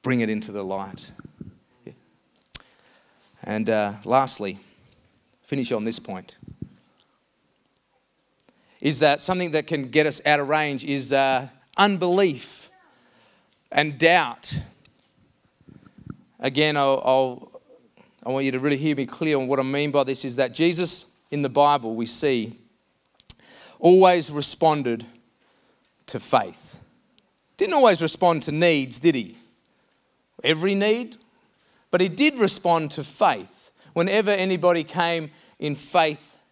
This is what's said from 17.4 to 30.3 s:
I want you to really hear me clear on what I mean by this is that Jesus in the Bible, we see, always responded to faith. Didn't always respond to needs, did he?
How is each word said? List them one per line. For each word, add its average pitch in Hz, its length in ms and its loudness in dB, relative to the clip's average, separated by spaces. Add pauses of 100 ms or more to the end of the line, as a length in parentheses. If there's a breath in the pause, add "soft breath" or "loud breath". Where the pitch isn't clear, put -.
I 120 40 -6
want 135 160 -2
you 135 80 0
to 127 60 -4
really 139 180 0
hear 147 180 -2
me 131 100 -4
clear 151 300 -2
on 131 120 0
what 135 120 0
I 135 40 0
mean 143 280 -2
by 139 140 2
this 131 180 -6
is 123 140 -6
that 123 160 -2
Jesus 170 640 -2 (140)
in 147 100 -4
the 139 80 -2
Bible, 143 460 2
we 117 100 -4
see, 117 520 -2 (1200 loud breath)
always 180 540 6
responded 147 760 -2 (1000)
to - 100 -12
faith. - 560 -4 (840)
Didn't 381 160 0
always 226 280 4
respond 165 420 0
to 151 80 -6
needs, 147 480 0
did 151 160 4
he? 110 220 -8 (1040)